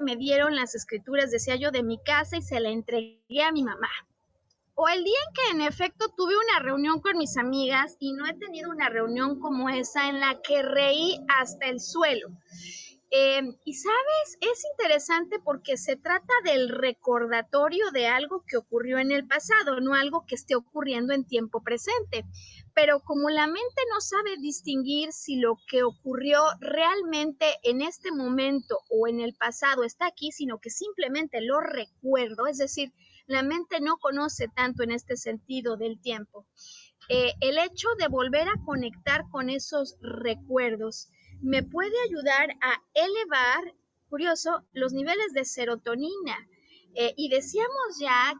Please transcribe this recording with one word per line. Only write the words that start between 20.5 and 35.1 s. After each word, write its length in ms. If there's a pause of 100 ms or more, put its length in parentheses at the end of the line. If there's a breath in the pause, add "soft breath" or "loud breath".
ocurriendo 560
en 140
tiempo 360
presente. 600 (500 loud breath)
Pero 260
como 280
la 180
mente 360 (100)
no 80
sabe 380
distinguir 720
si 240
lo 220 (100)
que 140
ocurrió 600 (160)
realmente 1080
en 180
este 300
momento 680 (100)
o 180
en 140
el 140
pasado 500
está 220
aquí, 260
sino 260
que 120
simplemente 720
lo 180
recuerdo, 840
es 100
decir, 380 (320 soft breath)
la 160
mente 400
no 160
conoce 500
tanto 360
en 60
este 280